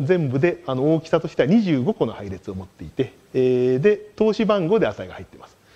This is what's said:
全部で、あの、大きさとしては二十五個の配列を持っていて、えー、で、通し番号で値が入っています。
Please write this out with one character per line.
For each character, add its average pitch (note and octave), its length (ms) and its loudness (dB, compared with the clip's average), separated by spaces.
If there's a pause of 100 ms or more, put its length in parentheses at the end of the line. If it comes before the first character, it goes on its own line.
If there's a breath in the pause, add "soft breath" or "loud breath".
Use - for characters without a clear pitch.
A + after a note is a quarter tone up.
全 D#3+ 280 0
部 C3 120 -2
で、 E3+ 260 0
あ C3+ 80 -2
の、 C#3+ 200 2
大 D#3+ 60 0
き - 80 -16
さ E3 120 2
と E3 80 -8
し - 80 -18
て E3 60 2
は B2 60 0
二 A3 140 4
十 D#3+ 180 2
五 E3+ 140 0
個 D3 120 -2
の A2 60 -4
配 G#2 160 -12
列 F#2+ 220 -12
を F#2+ 40 -8
持 F#2 100 -10
っ - 20 -20
て - 180 -18
い D2+ 40 -12
て、 A#2+ 240 -6 (220)
え B2+ 420 2
ー、 C3 40 0
で、 G#3 360 2
通 A3 160 2
し A3 120 0
番 G3 220 0
号 G#3+ 120 2
で D#3 80 2
値 G2 200 -6
が F2 80 -16
入 - 80 -14
っ - 40 -18
て - 100 -20
い - 20 -20
ま - 80 -20
す。 - 100 -20 (200 soft breath)